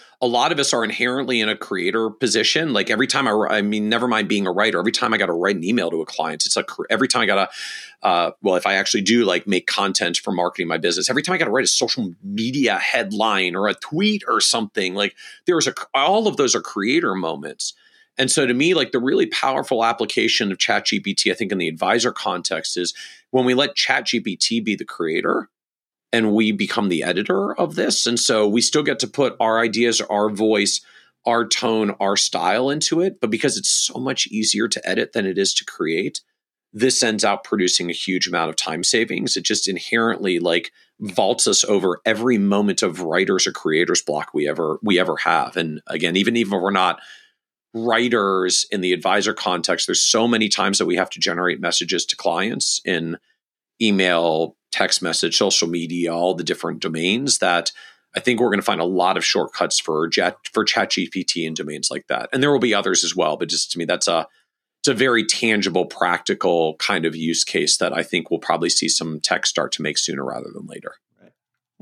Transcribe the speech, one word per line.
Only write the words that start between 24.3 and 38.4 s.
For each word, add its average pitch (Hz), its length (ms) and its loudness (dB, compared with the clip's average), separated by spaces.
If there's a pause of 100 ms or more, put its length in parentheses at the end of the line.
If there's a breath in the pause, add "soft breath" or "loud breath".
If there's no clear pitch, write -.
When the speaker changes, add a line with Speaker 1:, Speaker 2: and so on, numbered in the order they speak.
Speaker 1:
T - 240 0
be 107 160 0
the 92 100 -12
creator - 640 -2 (640)
and 113 220 2
we 107 180 4
become 101 380 -2
the 82 120 0
editor 107 540 -2
of 156 180 -2
this. - 320 0
And 120 140 0
so 110 280 2
we 110 140 2
still 151 220 0
get 147 160 -2
to 117 80 -4
put 123 320 0
our 113 200 2
ideas, 113 400 2
our 104 300 0
voice, 104 520 2 (440 soft breath)
our 117 220 2
tone, 110 520 0
our 98 160 2
style 101 540 0
into 156 320 0
it. 185 180 -2
But 110 120 -2
because 117 260 0
it's 95 140 -2
so - 240 0
much 131 320 -4
easier 107 400 0
to - 200 -4
edit 92 260 -2
than 107 120 0
it 95 140 -2
is 98 160 0
to - 100 -2
create, 82 560 -4 (500)
this 123 300 2
ends 107 220 2
up 101 200 2
producing 90 460 0
a 85 40 -6
huge 92 340 -2
amount 85 240 -2